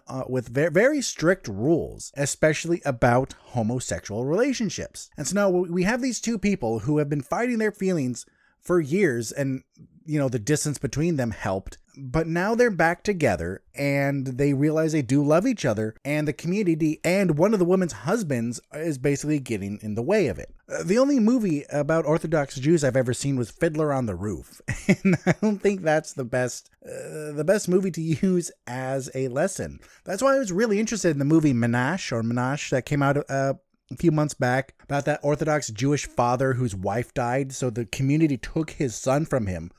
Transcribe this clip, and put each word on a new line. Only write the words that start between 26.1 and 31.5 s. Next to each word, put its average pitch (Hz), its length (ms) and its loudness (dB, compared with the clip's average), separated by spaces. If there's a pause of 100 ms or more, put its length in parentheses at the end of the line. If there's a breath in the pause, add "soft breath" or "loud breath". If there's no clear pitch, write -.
the 135 120 -6
best, 123 440 -4 (160)
uh, 156 480 -12
the 151 120 -4
best 202 220 2
movie 185 240 2
to 165 100 -6
use 175 500 0 (160)
as 131 480 -4
a 131 140 -2
lesson. 123 500 -4 (260 loud breath)
That's 190 160 -6
why 269 140 4
I 277 40 2
was 220 120 -4
really 202 280 2
interested 190 320 0
in 143 80 0
the 139 60 0
movie 151 280 6